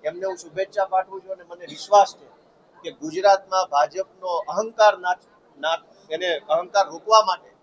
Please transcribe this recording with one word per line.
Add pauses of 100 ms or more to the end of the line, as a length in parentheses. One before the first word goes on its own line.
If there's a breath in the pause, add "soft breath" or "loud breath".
એમને
હું
શુભેચ્છા
પાઠવું
છું
અને
મને
વિશ્વાસ
છે (580)
કે
ગુજરાતમાં
ભાજપનો
અહંકાર
નાચ-,
નાચ-, (160)
એને
અહંકાર
રોકવા
માટે